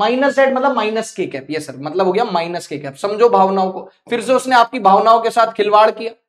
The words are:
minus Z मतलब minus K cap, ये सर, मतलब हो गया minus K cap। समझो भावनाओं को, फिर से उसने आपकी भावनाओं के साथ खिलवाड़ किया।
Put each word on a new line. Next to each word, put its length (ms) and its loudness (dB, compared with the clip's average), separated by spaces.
minus 320 0
Z 180 2
मतलब 260 0
minus 380 -4
K 180 -4
cap, 160 -10
ये 100 -6
सर, 160 -14
मतलब 300 -4
हो 60 0
गया 120 0
minus 480 -6
K 120 -10
cap। 120 -12
समझो 320 0
भावनाओं 420 2
को, 200 -14
फिर 100 -4
से 120 -2
उसने 240 0
आपकी 240 2
भावनाओं 400 4
के 100 -2
साथ 220 2
खिलवाड़ 380 4
किया। 220 -10